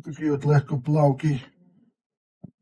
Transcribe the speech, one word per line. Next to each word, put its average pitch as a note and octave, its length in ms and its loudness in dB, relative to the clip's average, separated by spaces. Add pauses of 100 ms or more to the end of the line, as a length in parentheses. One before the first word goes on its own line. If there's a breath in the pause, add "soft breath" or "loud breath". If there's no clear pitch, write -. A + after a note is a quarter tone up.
такий D3+ 260 -6
от C#3 160 -2
легкоплавкий D3 1000 2 (1160)